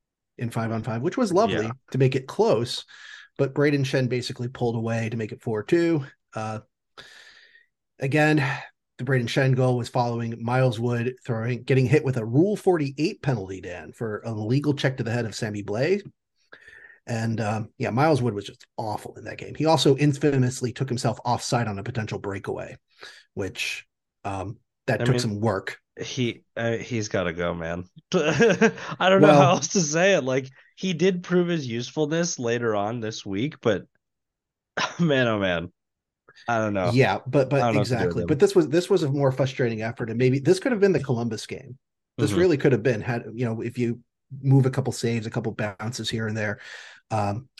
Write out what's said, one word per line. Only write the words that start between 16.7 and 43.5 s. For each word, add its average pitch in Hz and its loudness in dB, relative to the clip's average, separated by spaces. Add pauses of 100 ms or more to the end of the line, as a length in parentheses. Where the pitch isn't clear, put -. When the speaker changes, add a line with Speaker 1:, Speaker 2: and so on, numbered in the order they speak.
Speaker 1:
And, 113 -4
um, 107 -4
yeah, 110 -2
Miles 143 2
Wood 120 0
was 101 -8
just - -18 (120)
awful 110 -8
in - -16
that 95 -12
game. - -14
He 147 -2
also 156 6
infamously 135 2
took 131 -4
himself 123 -2
offside 120 0
on 101 -4
a 98 -8
potential 107 -6
breakaway, 95 -8 (560)
which, - -6 (380)
um, 98 -8 (300)
that 117 0
Speaker 2:
I - 0
Speaker 1:
took 123 4
Speaker 2:
mean, 123 2
Speaker 1:
some 107 -2
work. 101 -2 (220)
Speaker 2:
he, - -6 (120)
uh, 117 -2
he's 104 -6
gotta 87 -2
go, 85 -4
man. 85 -6 (140)
<laughs> - -10
I 180 2
don't 190 6
know 151 10
Speaker 1:
Well 143 10
Speaker 2:
how 175 8
else - -2
to 202 0
say 165 2
it. 151 2
Like, 131 -2 (280)
he 190 -2
did 180 2
prove 175 2
his 156 -2
usefulness 151 -2
later 117 0
on 107 -2
this 110 -8
week, 107 -4
but 101 2 (960)
<laughs> - -4
man, 135 4
oh 110 0
man, 87 -2 (720)
I 117 0
don't 107 0
know. 92 0
Speaker 1:
Yeah, 110 4
but, 135 2
but 139 2
Speaker 2:
I 120 2
don't 117 2
know 117 2
what 101 0
to - -8
do 127 0
with 113 -2
Speaker 1:
exactly. 87 -2
Speaker 2:
him. - -4
Speaker 1:
But 147 0
this 196 4
was, 160 4
this 170 0
was 185 4
a 139 0
more 139 2
frustrating 123 -2
effort, 113 -6
and 113 -4
maybe 131 4
this 170 4
could 262 0
have 208 0
been 196 6
the 139 0
Columbus 117 -2
game. - -14 (400)
This 143 2
Speaker 2:
Mm-hmm. 101 2
Speaker 1:
really 170 4
could 135 4
have 110 2
been 113 0
had, 120 -6
you 120 -4
know, 113 -2